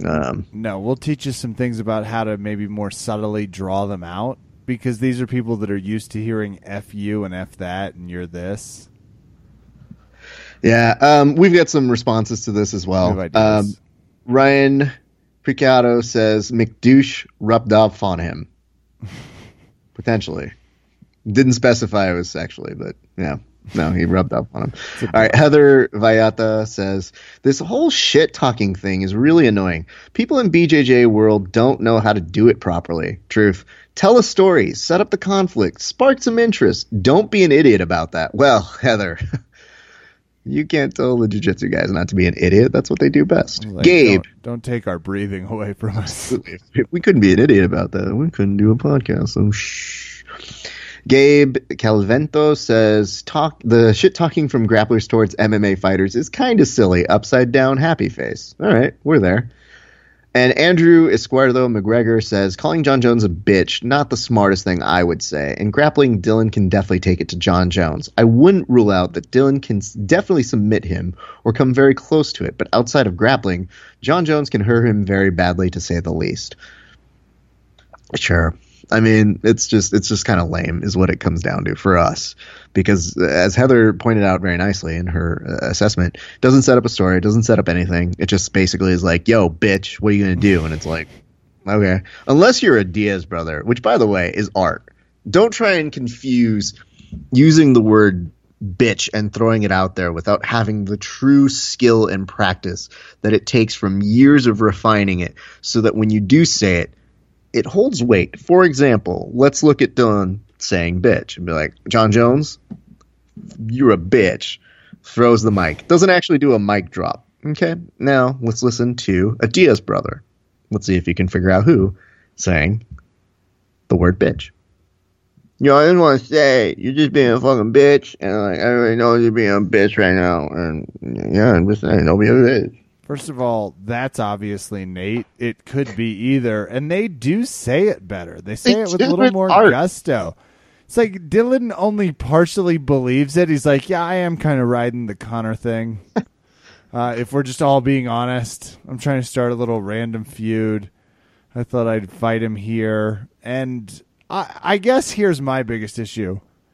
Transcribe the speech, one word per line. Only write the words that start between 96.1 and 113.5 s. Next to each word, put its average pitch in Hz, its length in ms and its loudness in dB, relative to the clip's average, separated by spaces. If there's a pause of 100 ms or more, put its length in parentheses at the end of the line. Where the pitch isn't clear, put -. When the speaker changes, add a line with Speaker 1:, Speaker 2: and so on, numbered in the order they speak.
Speaker 1:
using 151 400 6
the 120 100 6
word 104 480 2 (340)
bitch 101 480 -2
and 107 200 -4
throwing 113 320 0
it 95 80 0
out 92 240 -2
there 90 160 -4
without 82 320 -2
having 107 400 -2
the 101 120 -6
true 139 520 2
skill 117 580 2
and 95 220 -6
practice 92 600 -4 (340)
that 107 100 0
it 110 140 0
takes 113 280 0
from 98 260 -4
years 123 460 4
of 110 140 0
refining 104 600 0
it 85 140 -8 (260)
so - 200 -2
that 110 160 2
when 107 140 0
you 107 100 0
do 123 240 4
say 95 340 0
it, - 160 -8 (580)
it 117 140 -2
holds 202 360 -2
weight. 113 380 2
For 180 240 4
example, 120 720 0
let's 135 280 2
look 147 200 4
at - 120 -2
Dylan 104 460 0 (180)
saying 90 440 -4
bitch - 340 0
and 87 100 -12
be 85 60 -6
like, 78 220 -4 (140)
"John 110 240 2
Jones, 120 460 2 (1080)